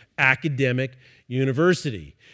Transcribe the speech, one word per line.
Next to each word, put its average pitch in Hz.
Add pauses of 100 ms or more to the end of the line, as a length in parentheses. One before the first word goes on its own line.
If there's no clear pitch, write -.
(180)
academic 131 (300)
university. 131 (200)